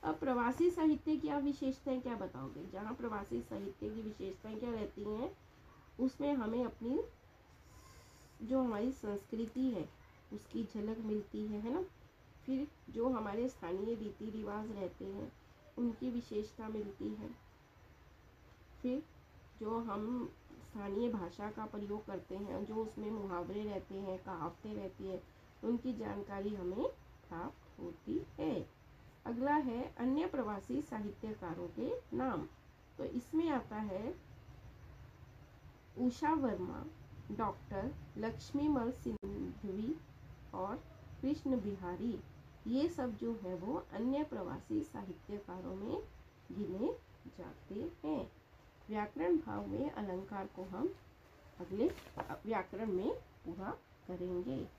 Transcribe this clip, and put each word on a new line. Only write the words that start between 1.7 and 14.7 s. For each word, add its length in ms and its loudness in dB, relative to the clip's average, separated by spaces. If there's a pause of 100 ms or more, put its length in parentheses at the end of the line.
क्या 160 0
बताओगे? 540 -4
जहाँ 240 -4
प्रवासी 480 0
साहित्य 480 -4
की 120 -4
विशेषताएं 560 -4
क्या 120 -2
रहती 340 -2
हैं, 320 -2 (640)
उसमें 340 4
हमें 300 4
अपनी 380 2 (1400)
जो 200 6
हमारी 300 4
संस्कृति 760 0
है 180 0 (440)
उसकी 320 -2
झलक 340 -2
मिलती 480 0
है, 140 0
है 140 0
ना। 100 2 (600)
फिर 220 2 (220)
जो 180 4
हमारे 400 2
स्थानीय 460 0
रीति 360 -4
रिवाज 400 -2